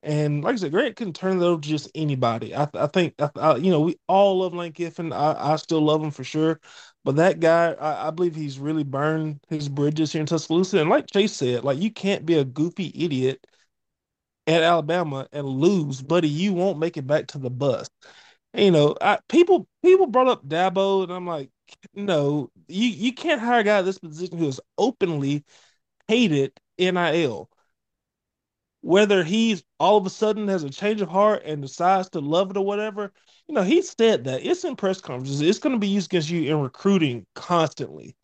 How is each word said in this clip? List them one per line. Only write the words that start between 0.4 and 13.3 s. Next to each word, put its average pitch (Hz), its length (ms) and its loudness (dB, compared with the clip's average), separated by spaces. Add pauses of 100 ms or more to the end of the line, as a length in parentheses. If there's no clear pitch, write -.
like 247 100 0
I - 40 -4
said, 175 120 -4
Grant 220 240 -2
couldn't 190 200 -8
turn 185 280 -2
it - 20 2
over 175 160 2
to 147 80 -10
just 151 240 -4
anybody. 127 640 -2
I, 147 200 -2
I 110 120 -2
think, 170 320 0
I, 143 160 -2
I, 143 220 2
you 180 160 2
know, 151 80 4
we 165 160 0 (100)
all 190 320 4
love 185 160 -4
Lane 175 180 -8
Kiffin. 165 400 -8
I, 147 420 0
I - 20 -2
still 156 240 0
love 156 200 4
him 156 120 -4
for 135 100 -12
sure. 156 380 -2 (440)
But 139 120 0
that 160 240 2
guy, 165 320 4
I, 143 360 -4
I - 20 -4
believe 165 260 -2
he's 143 240 -8
really 151 240 -4
burned 151 640 -2
his 147 200 -6
bridges 147 440 -2
here 160 80 -2
in 151 60 -2
Tuscaloosa. 170 540 0
And 156 100 2
like 277 180 2
Chase 202 240 0
said, 123 320 -2
like, 139 140 -2
you 208 120 -2
can't 196 340 -4
be 165 140 2
a 139 60 2
goofy 151 500 -6
idiot 135 500 -2 (1000)